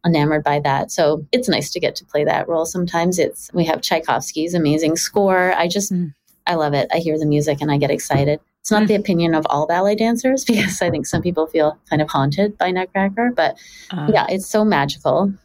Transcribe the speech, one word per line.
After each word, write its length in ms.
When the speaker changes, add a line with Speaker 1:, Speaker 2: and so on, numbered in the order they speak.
Speaker 1:
enamored 380
by 160
that. 320
So 400
it's 160
nice 240
to 80
get 160
to 100
play 200
that 240
role. 160
Sometimes 520
it's, 360
we 120
have 160
Tchaikovsky's 720
amazing 440
score. 560
I 140
just, 260
Speaker 2:
Mm. 200
Speaker 1:
I 100
love 180
it. 200
I 40
hear 200
the 80
music 360
and 100
I 60
get 120
excited. 500
It's 120
not 120
Speaker 2:
Mm. 40
Speaker 1:
the 80
opinion 380
of 160
all 160
ballet 300
dancers 500
<laughs> 20
because 340
I 80
think 180
some 140
people 260
feel 300
kind 120
of 80
haunted 480
by 140
Nutcracker, 600
but 220
Speaker 2:
Uh. 220
Speaker 1:
yeah, 160
it's 180
so 180
magical. 680